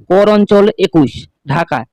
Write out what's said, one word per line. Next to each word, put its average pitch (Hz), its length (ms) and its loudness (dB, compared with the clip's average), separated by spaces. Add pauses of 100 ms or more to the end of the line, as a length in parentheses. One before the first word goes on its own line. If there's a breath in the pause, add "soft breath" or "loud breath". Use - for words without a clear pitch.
কর 196 220 2
অঞ্চল 208 360 2 (120)
একুশ, 160 340 0 (380)
ঢাকা। 151 300 -6 (140)